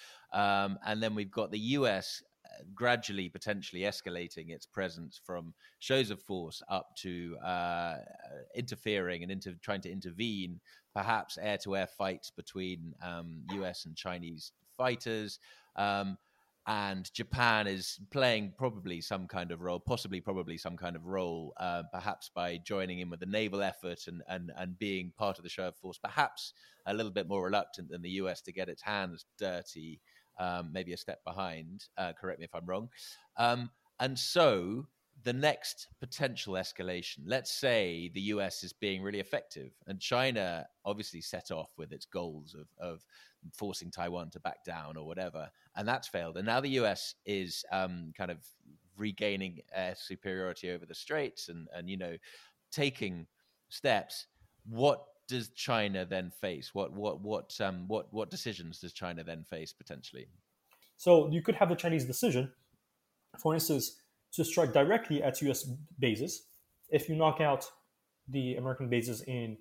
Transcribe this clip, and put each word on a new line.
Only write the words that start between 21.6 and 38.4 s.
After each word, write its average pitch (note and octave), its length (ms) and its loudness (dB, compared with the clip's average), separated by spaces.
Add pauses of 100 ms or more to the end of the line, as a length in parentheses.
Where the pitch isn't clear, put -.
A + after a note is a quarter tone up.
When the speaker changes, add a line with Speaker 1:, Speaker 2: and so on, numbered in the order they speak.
Speaker 1:
perhaps F#2 420 -6
by F2 240 -2
joining F#2 400 -2
in F2+ 100 -4
with E2+ 120 -8
the F2+ 60 -6
naval G2+ 360 0
effort F2+ 460 -4
and, F2 200 -8
and, F2+ 280 -4
and F2+ 200 -6
being F#2 400 -2
part G2+ 220 2
of F2 60 -18
the F2 40 -8
show F#2 200 -4
of F2 80 -8
force, F2+ 200 -12
perhaps - 580 -2 (320)
a G2 60 0
little G#2+ 200 0
bit F2+ 160 0
more F#2+ 160 2
reluctant F#2 440 0
than F2 140 -8
the F2 80 -6
U F#2 180 0
S F2 140 -2
to F#2 100 -12
get F2+ 160 -4
its - 140 -10
hands F#2+ 440 -2 (120)
dirty. E2 600 -6 (400)
Um, F2+ 320 -2
maybe F2 200 -4
a F2 40 -4
step - 280 -8
behind, E2+ 600 -6 (100)
uh, F2+ 240 -2
correct F2+ 200 -4
me E2+ 60 -10
if - 80 -16
I'm E2+ 120 -6
wrong. G2 220 -2 (480)
Um, A#2+ 340 2 (300)
and C3 180 0
so A#2+ 680 6 (340)
the A#2+ 100 0
next - 540 2 (140)
potential B2 540 -2
escalation, F2+ 680 -4
let's B2+ 280 0
say F2+ 600 2
the F#2+ 100 -4
U G#2 180 0